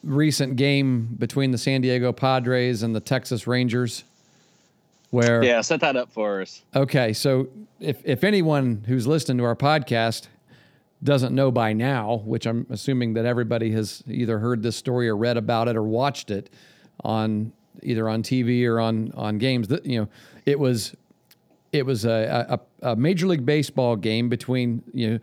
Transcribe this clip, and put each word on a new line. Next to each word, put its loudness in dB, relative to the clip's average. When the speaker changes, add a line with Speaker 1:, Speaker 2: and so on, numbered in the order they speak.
Speaker 1:
recent 2
game 2
between 0
the -2
San 0
Diego 0
Padres 0
and -2
the -2
Texas -4
Rangers, -2
where 4
Speaker 2:
Yeah, 4
set -2
that 0
up -4
for -4
us. -12
Speaker 1:
Okay, 2
so 0
if, -4
if 0
anyone 2
who's 0
listened 0
to 0
our 0
podcast 0
doesn't 2
know 2
by 2
now, -2
which -4
I'm -2
assuming -2
that 0
everybody 0
has -4
either -2
heard 0
this -2
story -2
or 0
read 0
about 0
it 0
or 0
watched -2
it -6
on, -2
either -2
on -2
T 0
V 2
or 2
on, -2
on -4
games, 0
that, -2
you -2
know, -2
it 2
was, 0
it 0
was -2
a, 0
a, -2
a 0
Major 2
League 0
Baseball 2
game 0
between, -2
you -2
know, -2